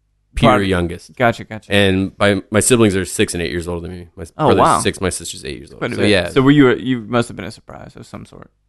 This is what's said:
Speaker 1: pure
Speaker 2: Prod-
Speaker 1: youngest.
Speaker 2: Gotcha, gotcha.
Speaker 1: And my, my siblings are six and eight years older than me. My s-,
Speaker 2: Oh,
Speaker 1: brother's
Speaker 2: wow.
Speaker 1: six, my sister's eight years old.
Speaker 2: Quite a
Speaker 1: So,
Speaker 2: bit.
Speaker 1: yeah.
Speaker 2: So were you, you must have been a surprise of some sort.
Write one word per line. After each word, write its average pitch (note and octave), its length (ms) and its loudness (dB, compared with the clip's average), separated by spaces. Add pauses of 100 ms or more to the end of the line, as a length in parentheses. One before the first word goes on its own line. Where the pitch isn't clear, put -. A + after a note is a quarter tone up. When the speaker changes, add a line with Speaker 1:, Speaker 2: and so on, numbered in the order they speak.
(360)
Speaker 1:
pure B2+ 240 4
Speaker 2:
Prod- G2 80 -2
Speaker 1:
youngest. F2 500 -4
Speaker 2:
Gotcha, A#2 260 0
gotcha. G#2+ 300 -10
Speaker 1:
And F#2+ 440 2
my, G2+ 240 0 (100)
my G#2+ 100 2
siblings A2+ 340 4
are F#2+ 80 -2
six F#2+ 300 -4
and F2 100 -6
eight C#2 80 -6
years E2+ 160 -6
older F2 180 -8
than F2+ 60 -12
me. F2 240 -16
My F2 60 -18
s-, E2+ 160 -16
Speaker 2:
Oh, D#3 100 -2
Speaker 1:
brother's F#2+ 140 4
Speaker 2:
wow. C3 180 2
Speaker 1:
six, - 220 -4
my F#2 80 -2
sister's - 340 -10
eight C#2 140 -10
years - 160 -20
old. - 80 -20
Speaker 2:
Quite C3 100 -6
a A2 40 -8
Speaker 1:
So, G#2 60 -4
Speaker 2:
bit. G2+ 80 2
Speaker 1:
yeah. F2+ 200 2
Speaker 2:
So F2+ 120 2
were C3 100 6
you, C#3 240 6
you B2 260 -4
must A#2 260 -2
have - 80 -16
been G#2 100 -12
a F#2 60 -12
surprise - 460 -20
of A#2 80 -20
some - 200 -18
sort. - 240 -20 (200)